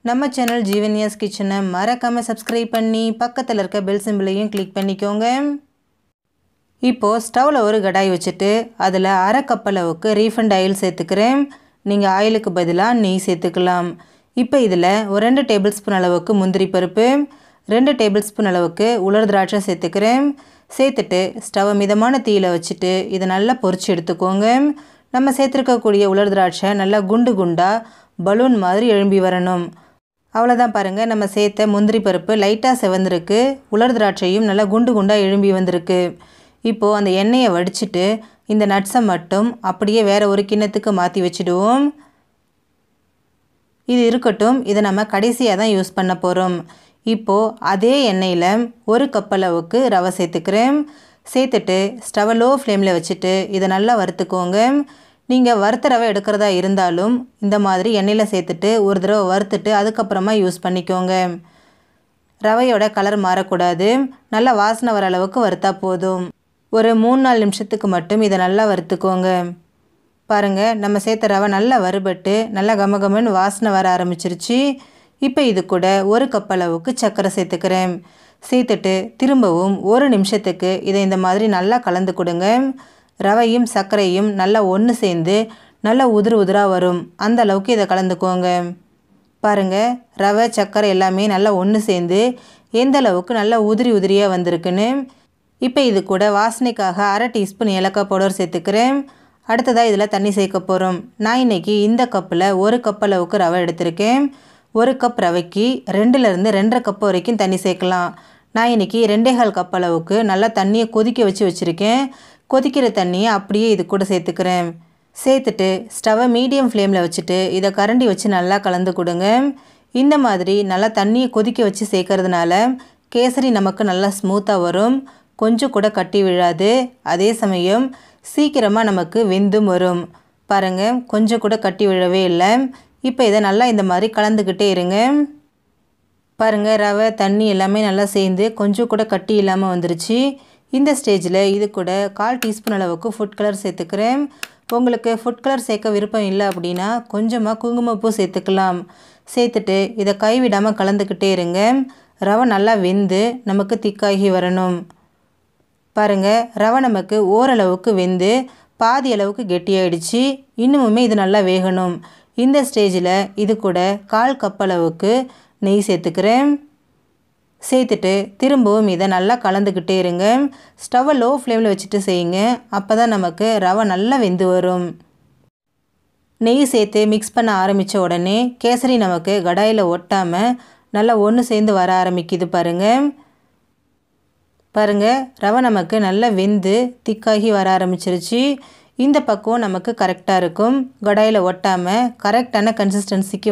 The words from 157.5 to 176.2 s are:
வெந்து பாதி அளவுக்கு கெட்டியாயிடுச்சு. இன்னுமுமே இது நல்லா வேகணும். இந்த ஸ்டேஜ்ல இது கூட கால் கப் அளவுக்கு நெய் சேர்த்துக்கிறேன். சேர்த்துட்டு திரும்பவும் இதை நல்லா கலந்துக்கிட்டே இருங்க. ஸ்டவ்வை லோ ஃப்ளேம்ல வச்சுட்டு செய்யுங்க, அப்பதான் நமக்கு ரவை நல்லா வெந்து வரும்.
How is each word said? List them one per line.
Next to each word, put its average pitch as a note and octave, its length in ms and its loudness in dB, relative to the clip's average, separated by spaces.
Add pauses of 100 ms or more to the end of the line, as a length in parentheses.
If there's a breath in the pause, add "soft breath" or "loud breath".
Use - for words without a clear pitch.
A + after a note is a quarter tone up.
வெந்து F#3 300 0 (520 loud breath)
பாதி B3+ 340 2
அளவுக்கு G3+ 260 -4 (100)
கெட்டியாயிடுச்சு. F3+ 680 0 (440)
இன்னுமுமே B3+ 420 2
இது G#3+ 160 2
நல்லா G3+ 260 2
வேகணும். F#3 460 0 (480 loud breath)
இந்த C#4 140 4 (100)
ஸ்டேஜ்ல F#3 420 0 (320)
இது G#3 100 2 (140)
கூட F3+ 140 0 (340)
கால் B3+ 300 0
கப் G3 240 -4
அளவுக்கு E3+ 440 0 (540 loud breath)
நெய் G3+ 200 2
சேர்த்துக்கிறேன். F#3+ 640 0 (1200)
சேர்த்துட்டு A#3 420 0 (300)
திரும்பவும் A3 540 4
இதை F3+ 180 0
நல்லா F#3 220 2 (100)
கலந்துக்கிட்டே F#3+ 580 0
இருங்க. F3+ 220 -2 (600 loud breath)
ஸ்டவ்வை C4 360 2
லோ A#3 80 2 (140)
ஃப்ளேம்ல A3+ 300 0
வச்சுட்டு G3 260 -4 (100)
செய்யுங்க, F3 300 0 (400)
அப்பதான் A3 360 0
நமக்கு F#3 320 -2 (180)
ரவை G3 280 2
நல்லா G#3+ 320 0
வெந்து F#3 260 0
வரும். F3+ 340 0 (1600)